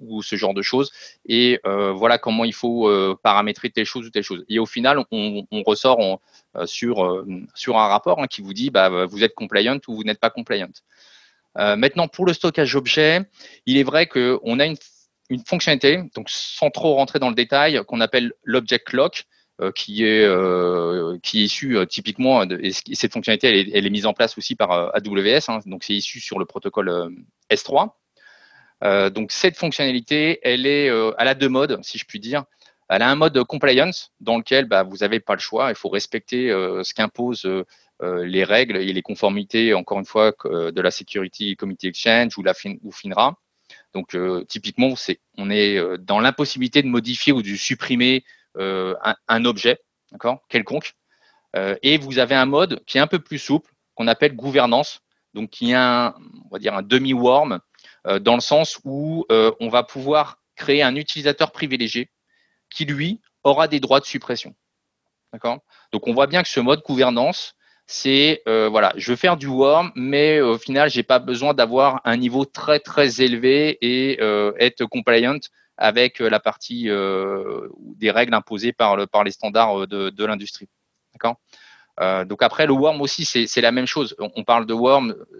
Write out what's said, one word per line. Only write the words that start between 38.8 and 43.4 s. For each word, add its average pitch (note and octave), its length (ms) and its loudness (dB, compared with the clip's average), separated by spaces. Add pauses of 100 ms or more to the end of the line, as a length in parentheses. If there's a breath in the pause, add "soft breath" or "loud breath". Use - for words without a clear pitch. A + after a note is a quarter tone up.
les F#2 100 -4
conformités, G#2 680 -2
encore G2 260 -2
une G2 60 -6
fois, G#2+ 280 2
que, - 160 -8
euh, E2+ 240 -4
de F2+ 100 -4
la F2+ 80 2
Security F#2+ 680 -8
Committee F#2+ 320 -8
Exchange A#2 480 0
ou G2+ 60 -10
la F#2 100 0
fin-, G2+ 300 -8
ou G#2 100 -16
finra. A2+ 460 -2 (560 soft breath)